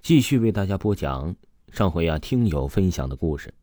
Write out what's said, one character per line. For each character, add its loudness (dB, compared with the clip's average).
继 8
续 2
为 2
大 0
家 -2
播 0
讲 -6
上 0
回 0
啊， 0
听 0
友 0
分 2
享 -4
的 -8
故 -4
事。 -16